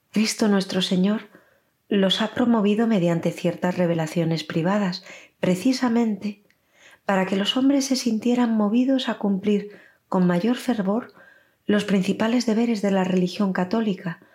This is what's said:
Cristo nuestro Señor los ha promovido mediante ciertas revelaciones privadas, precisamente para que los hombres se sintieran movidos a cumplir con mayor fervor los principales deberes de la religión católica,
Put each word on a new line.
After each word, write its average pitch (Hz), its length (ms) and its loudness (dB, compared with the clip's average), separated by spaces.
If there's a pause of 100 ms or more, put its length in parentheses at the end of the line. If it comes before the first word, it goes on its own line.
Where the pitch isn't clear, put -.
(100)
Cristo 220 380 0
nuestro 190 320 0
Señor 196 480 0 (600)
los 190 320 2
ha 214 60 -2
promovido 226 580 2
mediante 170 440 2
ciertas 175 460 -2
revelaciones 165 680 0
privadas, 180 640 -2 (340)
precisamente 226 1040 0 (640)
para 190 220 0
que 196 100 -2
los 202 220 -2
hombres 269 260 2
se 262 120 -2
sintieran 233 580 0
movidos 247 560 2
a 214 80 -6
cumplir 202 540 0 (360)
con 180 180 2
mayor 180 300 0
fervor 220 560 -4 (540)
los 208 180 2
principales 208 640 0
deberes 226 340 0
de 202 120 0
la 190 120 2
religión 185 480 0
católica, 185 720 -4 (120)